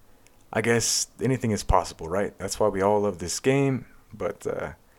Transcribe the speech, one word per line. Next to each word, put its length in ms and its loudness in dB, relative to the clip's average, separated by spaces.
I 80 -2
guess 480 0
anything 280 0
is 140 -2
possible, 440 2
right? 300 -2
That's 220 -4
why 80 4
we 140 0
all 180 4
love 180 -2
this 220 -6
game, 460 0
but, 340 -6
uh, 260 -6